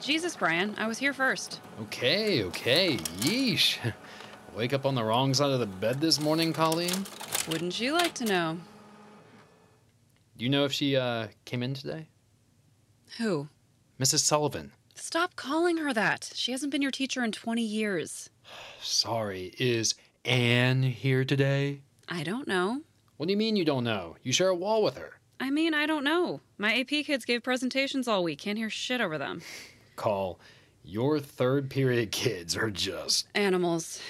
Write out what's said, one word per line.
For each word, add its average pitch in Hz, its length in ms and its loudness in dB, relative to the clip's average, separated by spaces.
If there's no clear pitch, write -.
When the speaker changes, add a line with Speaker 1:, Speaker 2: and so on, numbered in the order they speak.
Speaker 1:
Jesus, 320 340 -2
Brian, 180 400 0
I 220 100 -2
was 226 120 -4
here 185 160 0
first. - 480 -2
Speaker 2:
Okay, 160 600 2
okay. 131 540 2
Yeesh. 208 580 2
<laughs> - 320 -18
Wake 123 200 0
up 135 100 0
on 135 100 0
the 120 80 0
wrong 123 300 4
side 139 180 2
of 127 100 2
the 117 60 0
bed 107 320 -2
this 147 220 2
morning, 160 320 2
Colleen? 170 540 0
Speaker 1:
Wouldn't 175 320 -4
you 262 140 -2
like 339 220 0
to 247 100 -6
know? 170 320 0
Speaker 2:
Do 113 80 -6
you 127 60 0
know 143 160 4
if 139 80 -4
she, 139 200 0
uh, 120 340 0
came 123 160 -4
in 127 100 -2
today? 147 360 -8
Speaker 1:
Who? 170 320 -2
Speaker 2:
Missus 135 220 4
Sullivan. 151 480 2
Speaker 1:
Stop - 400 -2
calling 330 400 2
her 294 160 0
that. 185 420 2
She - 160 -2
hasn't 269 220 -4
been 294 100 2
your 277 80 0
teacher 262 320 -2
in 226 80 0
twenty 233 320 -2
years. 208 680 -2
Speaker 2:
<sighs> - 260 -18
Sorry, 101 800 -2
is 117 360 2
Anne 123 580 6
here 131 420 2
today? 139 580 2
Speaker 1:
I 170 160 -4
don't 226 240 -4
know. 196 340 0
Speaker 2:
What 147 100 -4
do 180 40 0
you 202 60 2
mean 220 180 2
you 190 100 2
don't 135 200 2
know? 95 400 -2
You 127 80 0
share 185 160 4
a 185 80 2
wall 214 260 2
with 170 160 2
her. 76 220 -14
Speaker 1:
I 269 120 -4
mean, 311 220 2
I 302 140 2
don't 302 160 0
know. 285 380 0
My 214 160 2
A 254 80 2
P 285 220 -2
kids 277 200 -2
gave 240 200 -2
presentations 254 640 -2
all 190 160 2
week. 156 160 -4
Can't 208 180 -4
hear 226 100 -2
shit 254 320 -4
over 160 180 -2
them. 127 220 -6
Speaker 2:
Call. 98 460 -2
Your 131 380 0
third 135 500 0
period 123 400 2
kids - 460 -2
are 107 160 0
just 87 640 -2
Speaker 1:
Animals. 180 720 0